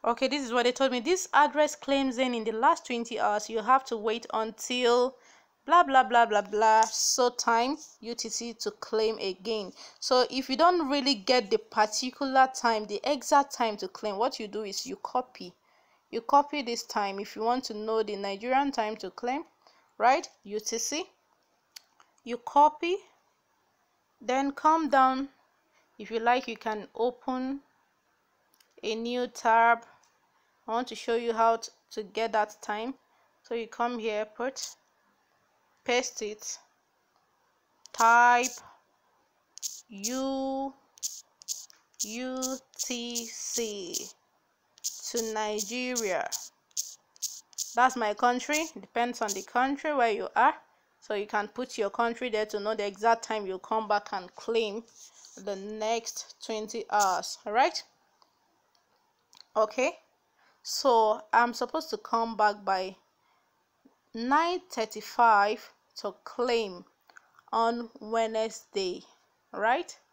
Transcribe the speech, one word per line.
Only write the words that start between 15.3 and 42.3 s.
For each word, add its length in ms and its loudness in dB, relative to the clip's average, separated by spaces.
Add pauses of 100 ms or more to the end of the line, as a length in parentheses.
You 120 -4
copy 400 4
this 200 -4
time 380 -4
if 160 -10
you 80 -6
want 200 2
to 100 -8
know 280 0
the 140 -4
Nigerian 560 0
time 240 -2
to 140 -10
claim, 340 -6 (540)
right? 300 4 (140)
U 160 -8
T 200 -6
C. 260 -4 (1200)
You 140 -8
copy, 580 4 (1200)
then 300 0
come 380 4
down. 400 4 (680)
If 140 -14
you 80 -2
like, 300 2
you 80 -8
can 400 -8
open 640 -4 (1200)
a 140 -4
new 320 -4
tab. 560 4 (840)
I 20 -10
want 180 -2
to 60 -12
show 220 -2
you 160 -2
how 240 4
t-, 160 -12 (180)
to 140 -10
get 280 -4
that 300 0
time. 320 -6 (480)
So 140 -8
you 100 -6
come 320 -4
here, 260 -2
put, 400 -8 (1200)
paste 380 -2
it, 340 -10 (1400)
type 540 6 (1400)
U, 840 -4 (1300)
U 540 -6 (220)